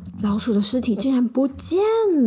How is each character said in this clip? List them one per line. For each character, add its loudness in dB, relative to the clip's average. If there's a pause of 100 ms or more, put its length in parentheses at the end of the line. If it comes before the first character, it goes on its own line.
(220)
老 0
鼠 -2
的 2
尸 -2
体 0
竟 0
然 2
不 0
见 -2 (460)